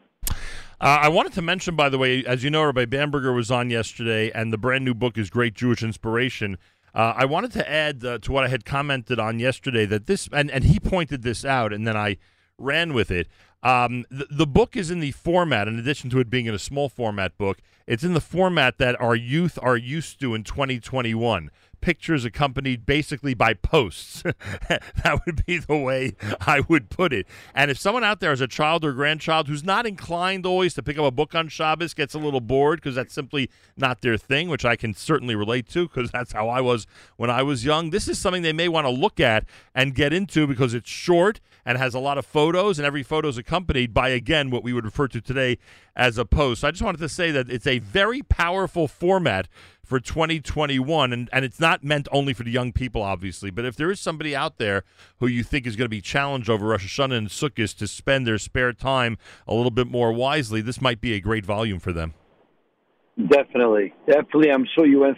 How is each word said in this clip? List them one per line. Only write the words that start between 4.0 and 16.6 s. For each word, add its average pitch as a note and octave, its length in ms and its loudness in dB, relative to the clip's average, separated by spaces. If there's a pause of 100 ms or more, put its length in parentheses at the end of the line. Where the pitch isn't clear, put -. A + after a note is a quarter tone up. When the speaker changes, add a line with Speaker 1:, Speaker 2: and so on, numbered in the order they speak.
Speaker 1:
and A2+ 180 -2
the A2 40 0
brand B2+ 280 0
new B2+ 80 2
book A#2 240 -2
is G#2 140 -2
Great A#2+ 240 0
Jewish B2 260 0
Inspiration. A2+ 800 -2 (340)
Uh, A2+ 220 2
I B2+ 100 2
wanted F#3 280 0
to F3+ 140 -2
add, D3 380 -2
uh, A#2+ 140 -4
to B2 120 -6
what C3+ 120 2
I B2 60 0
had B2+ 160 -2
commented C#3 520 -2
on A2+ 220 -2
yesterday, A#2+ 480 0
that G#2 180 -2
this, - 260 -2
and, D3 200 0
and C3 140 2
he F3 140 6
pointed D3+ 440 -2
this A#2 200 -4
out, B2 300 0
and G#2+ 140 -4
then A2 100 0
I G#2 200 -2 (420)
ran D3+ 340 -2
with - 160 2
it. F2 180 -2 (360)
Um, B2 480 2
the, C3+ 180 -10
the D3 160 0
book G3+ 320 2
is E3+ 140 -4
in F3 80 -4
the C#3+ 120 -4
format, D#3+ 560 0
in A2+ 120 -4
addition B2+ 320 -4
to B2+ 80 2
it A#2+ 100 2
being B2 160 -2
in A2+ 80 -4
a G2 60 -4
small C#3+ 280 -4